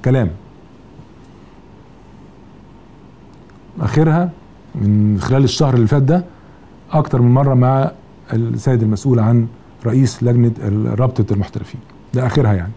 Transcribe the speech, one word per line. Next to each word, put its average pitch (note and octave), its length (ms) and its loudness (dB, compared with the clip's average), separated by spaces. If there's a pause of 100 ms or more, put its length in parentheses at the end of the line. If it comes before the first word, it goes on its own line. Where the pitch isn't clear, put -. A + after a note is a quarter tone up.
كلام B2+ 240 2 (3500)
اخرها D#3+ 500 0 (460)
من G#2 460 2
خلال C3 220 0
الشهر C3+ 300 0
اللي A#2+ 140 2
فات C#3+ 160 2
ده E3+ 220 2 (680)
اكتر C#3+ 300 0
من A#2+ 120 4
مرة C#3 200 2
مع C3 380 2 (420)
السيد A#2 500 -2
المسؤول A2 360 0
عن A2+ 280 2 (380)
رئيس B2 380 0
لجنة A#2+ 360 2
ال-، G#2+ 400 -4
رابطة A#2+ 340 0
المحترفين، - 480 -8 (320)
ده B2+ 140 -2
اخرها A2+ 260 0
يعني F#2 240 -4